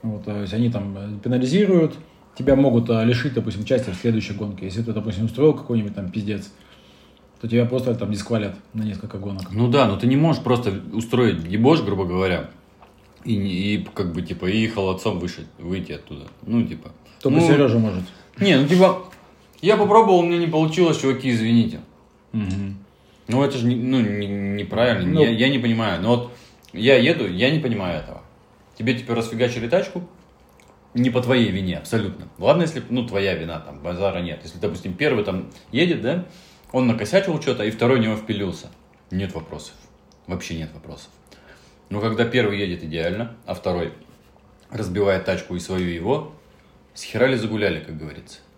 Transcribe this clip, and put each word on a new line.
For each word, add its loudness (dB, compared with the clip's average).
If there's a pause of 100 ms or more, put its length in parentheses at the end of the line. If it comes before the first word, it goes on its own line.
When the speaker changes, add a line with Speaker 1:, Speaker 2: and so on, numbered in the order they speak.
Speaker 1:
Вот, -6
то -6
есть -6
они 2
там, -6
э, -10
пенализируют, 2 (420)
тебя 4
могут, 4
а, 4
лишить, 2
допустим, -4
участия 0
в -8
следующей -2
гонке. -8
Если -6
ты, -4
допустим, -4
устроил 4
какой-нибудь -4
там -8
пиздец, -6 (880)
то -8
тебя 4
просто 0
там -4
дисквалят -4 (200)
на -4
несколько -8
гонок. -8
Speaker 2:
Ну 2
да, 6
но 0
ты -2
не 4
можешь 2
просто 0 (140)
устроить 2
дебош, 4
грубо -2
говоря, 0 (760)
и 0
не, -2
и -2
как -4
бы, -4
типа, -8
и 2
холодцом -2
выше, -8 (120)
выйти -6
оттуда. -14 (200)
Ну, 0
типа. -8 (300)
Speaker 1:
Только 4
Speaker 2:
Ну, 6
Speaker 1:
Серёжа 6
может. 0 (360)
Speaker 2:
не, 6
ну, 4
типа, 4 (600)
я 4
попробовал, 6
у 6
меня 2
не 0
получилось, 2
чуваки, 0
извините. 2 (520)
Speaker 1:
Мгм. -4 (520)
Speaker 2:
Ну, 2
это -2
же 0
не, 2
ну, 0
не, 0
неправильно. 0
Speaker 1:
Ну. 2
Speaker 2:
Я, 6
я 2
не 0
понимаю. -2
Но 0
вот -8 (400)
я 4
еду, 2
я 2
не 0
понимаю -4
этого. -16 (540)
Тебе, -2
типа, -4
расфигачили -2
тачку, -2 (920)
не 2
по 0
твоей 2
вине -4
абсолютно. -6 (120)
Ладно, 4
если -2
б, -16
ну, -2
твоя -2
вина, -8
там, -18
базара -2
нет. -8
Если, -16
допустим, -6
первый 0
там -4 (240)
едет, 0
да, -2 (480)
он 2
накосячил 0
что-то, -2
и 0
второй 2
в 2
него 0
впилился. -6 (440)
Нет -4
вопросов. -12 (520)
Вообще -8
нет -10
вопросов. -18 (800)
Но -4
когда 0
первый 0
едет -4
идеально, -6 (100)
а -6
второй -4 (800)
разбивает 0
тачку -4
и -4
свою, -4
и -4
его, -4 (600)
с -16
хера 0
ли 2
загуляли, -2
как -14
говорится. -16 (200)